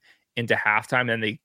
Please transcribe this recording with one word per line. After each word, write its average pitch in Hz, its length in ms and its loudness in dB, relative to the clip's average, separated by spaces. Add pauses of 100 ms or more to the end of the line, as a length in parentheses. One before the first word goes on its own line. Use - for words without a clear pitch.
(360)
into 117 180 0
halftime. 110 480 2
And 123 80 0
then 113 120 0
they 107 240 -4